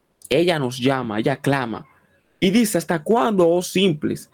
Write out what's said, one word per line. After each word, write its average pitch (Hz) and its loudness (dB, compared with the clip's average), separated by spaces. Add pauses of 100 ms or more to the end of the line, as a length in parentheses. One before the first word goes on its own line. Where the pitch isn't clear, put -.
(300)
Ella 165 2
nos 127 -4
llama, 120 -2
ella 135 0
clama 131 -4 (520)
y 185 0
dice, 214 2
"¿Hasta 165 -4
cuándo, 214 2
oh 175 2
simples, 160 -2